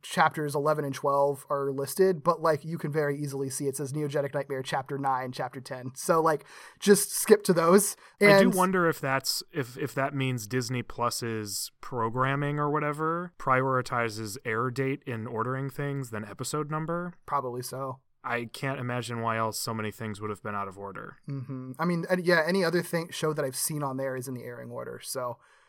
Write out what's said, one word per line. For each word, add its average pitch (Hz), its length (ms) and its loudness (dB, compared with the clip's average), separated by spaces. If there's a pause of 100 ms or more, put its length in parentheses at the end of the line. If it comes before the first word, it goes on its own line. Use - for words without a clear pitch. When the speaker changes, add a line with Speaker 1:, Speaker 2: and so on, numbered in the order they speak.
Speaker 1:
chapters 151 540 0
eleven 151 280 2
and 139 100 -4
twelve 139 560 2
are 139 220 0
listed, 147 500 2
but, 165 200 0
like, 160 240 2
you 165 120 -6
can 151 140 -4
very 143 260 0
easily 139 320 -4
see 139 180 -4
it 135 100 -2
says 135 160 -4
Neogetic 143 400 -2
Nightmare 139 280 -4
chapter 139 360 -4
nine, 131 340 -2
chapter 127 300 -8
ten. 127 340 -10
So, 165 260 4
like, 156 220 2 (380)
just 196 320 6
skip - 320 6
to 190 80 4
those. 170 420 6 (260)
Speaker 2:
I 208 40 8
do 202 60 12 (180)
Speaker 1:
And - 60 2
Speaker 2:
wonder 185 340 4
if 156 100 -2
that's, 135 420 0 (120)
if, 127 240 -4
if 131 180 -4
that 139 180 0
means 131 340 0
Disney 123 360 -2
Plus's 113 960 -4
programming 135 800 0
or 147 100 0
whatever 156 720 -2
prioritizes 123 1040 0
air 120 260 -2
date 135 360 -2
in 113 220 -6
ordering 127 420 -4
things 139 400 -6
than 110 160 -8
episode 143 440 -6
number. 170 440 -4 (120)
Speaker 1:
Probably 127 360 -4
so. 131 380 -8 (220)
Speaker 2:
I 120 300 -4
can't 139 300 -4
imagine 120 400 -4
why 113 160 0
else 110 200 -2
so - 160 -4
many 107 180 -4
things 107 280 -8
would 107 100 -6
have 101 140 -8
been 107 100 -6
out 98 140 -4
of 95 100 -14
order. 98 400 -12 (120)
Speaker 1:
Mm-hmm. 131 500 -8
I 160 60 0
mean, 170 240 0
and 185 160 0
yeah, 170 200 4
any 185 200 2
other 170 160 2
thing, 170 300 -4
show 156 200 -2
that 151 140 -2
I've 131 100 -6
seen 151 260 -4
on 135 140 -4
there 131 220 -4
is 127 100 -8
in 131 60 -8
the 120 100 -10
airing 120 280 -12
order. 120 300 -10
So 123 360 -6 (320)